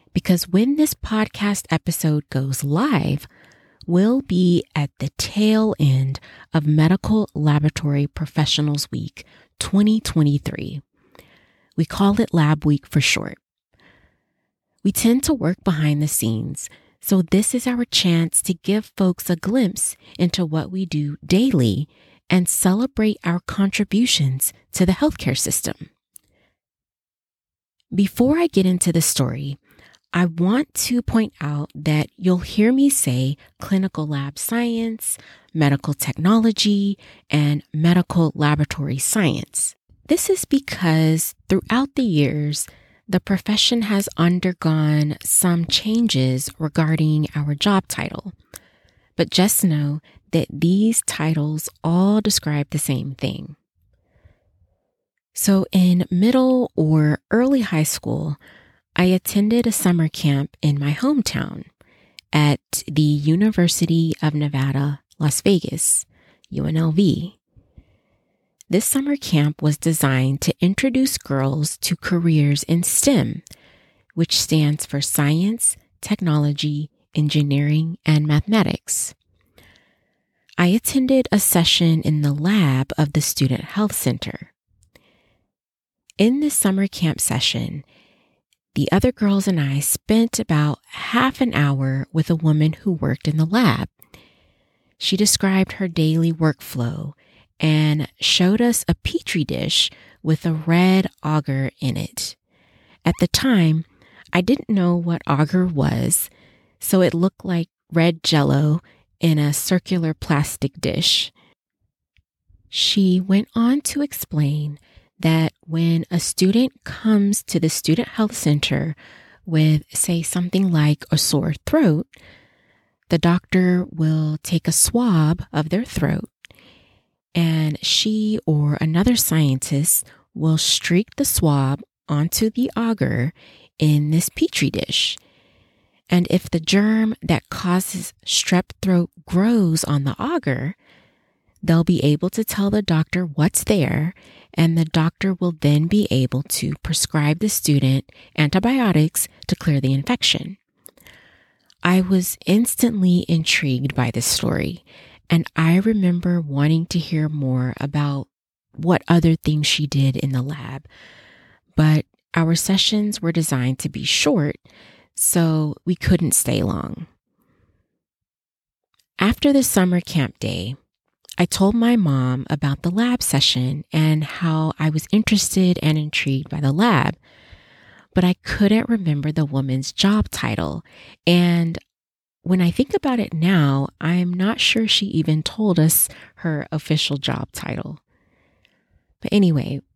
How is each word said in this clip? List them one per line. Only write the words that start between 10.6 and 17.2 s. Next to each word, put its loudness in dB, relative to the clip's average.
We 0
call 2
it -2
Lab 2
Week 0
for 0
short. -2
We 2
tend 2
to 0
work -2
behind 0
the 0
scenes, -4
so 2